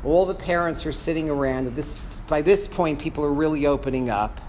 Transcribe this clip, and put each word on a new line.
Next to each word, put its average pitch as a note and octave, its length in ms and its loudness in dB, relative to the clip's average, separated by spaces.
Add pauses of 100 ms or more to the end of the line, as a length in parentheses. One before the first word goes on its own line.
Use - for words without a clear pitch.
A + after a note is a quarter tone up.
All E3+ 220 4
the F#3 80 -4
parents F3 540 -2
are D3+ 40 -4
sitting D#3 380 -2
around. C3 380 0
At A#2+ 80 -6
this, - 520 -8
by D#3 140 0
this G3 260 4
point, D#3+ 300 0
people D#3 260 -4
are D3 100 2
really D3+ 340 2
opening C3 420 0
up. G#2+ 400 -2